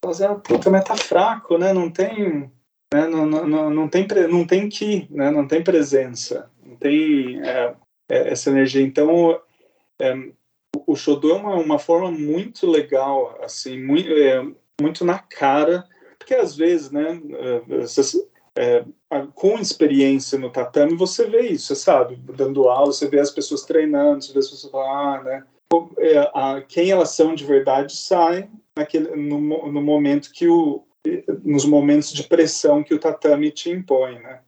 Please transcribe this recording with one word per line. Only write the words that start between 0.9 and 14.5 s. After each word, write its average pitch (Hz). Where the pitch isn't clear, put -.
fraco, 214
né? 185
Não 175
tem, 185
né? 147
Não, 160
não, 156
não, 151
não 156
tem 185
pre-, 202
não 170
tem 196
ki, 208
né? 147
Não 147
tem 156
presença, 139
não 123
tem, 143
é, 127
é, 127
essa -
energia." 135
Então, 160
é, 131
o 147
Shodô 147
é 170
uma, 202
uma 151
forma 170
muito 165
legal, 139
assim, 127
mui-, 156
é, 131